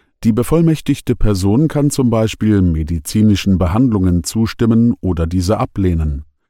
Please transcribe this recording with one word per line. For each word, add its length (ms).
Die 80
bevollmächtigte 840
Person 520
kann 240
zum 180
Beispiel 540
medizinischen 960
Behandlungen 640
zustimmen 760
oder 280
diese 320
ablehnen. 680